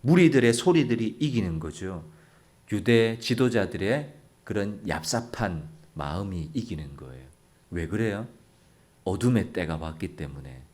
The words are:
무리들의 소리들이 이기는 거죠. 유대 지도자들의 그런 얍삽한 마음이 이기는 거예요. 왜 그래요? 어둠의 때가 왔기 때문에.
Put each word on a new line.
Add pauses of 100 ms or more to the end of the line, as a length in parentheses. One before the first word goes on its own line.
무리들의
소리들이
이기는
거죠. (640)
유대
지도자들의 (300)
그런
얍삽한 (260)
마음이
이기는
거예요. (440)
왜
그래요? (760)
어둠의
때가
왔기
때문에. (120)